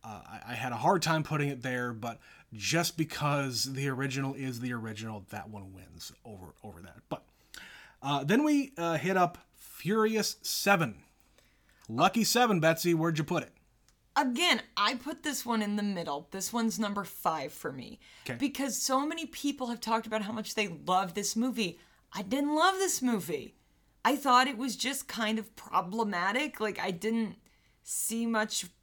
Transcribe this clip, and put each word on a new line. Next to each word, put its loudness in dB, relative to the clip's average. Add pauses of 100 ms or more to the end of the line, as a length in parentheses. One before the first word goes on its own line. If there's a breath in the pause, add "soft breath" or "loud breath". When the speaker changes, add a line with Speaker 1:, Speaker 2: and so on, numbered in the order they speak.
Speaker 1:
Uh, -12
I, -14 (120)
I -6
had -4
a -4
hard 6
time 4
putting 2
it -6
there, -2
but -6 (360 loud breath)
just 0
because 0
the 0
original -2
is -6
the -4
original, -6
that -8
one -14
wins -16 (120)
over, -14
over -14
that. -18
But, -8 (800 loud breath)
uh, 0
then 4
we, 2
uh, 0
hit 2
up 4 (160)
Furious 0
Seven. 2 (840 soft breath)
Lucky 4
Seven, 4
Betsy, 4
where'd 2
you 0
put 0
it? -14 (600)
Speaker 2:
Again, 4 (160)
I 2
put -8
this -4
one 2
in 0
the 0
middle. -4
This -6
one's 0
number -2
five -4
for -8
me. -12 (260 loud breath)
Speaker 1:
'Kay. -4
Speaker 2:
Because -2
so 2
many -4
people -4
have -6
talked -2
about -2
how -4
much -6
they 0 (180)
love 2
this -2
movie. 0 (340 soft breath)
I -8
didn't 0
love 6
this 0
movie. -2 (500)
I 4
thought 6
it -6
was -4
just -4
kind -2
of -8
problematic. 0
Like, -2
I -2
didn't -2 (460 soft breath)
see -2
much 0 (160)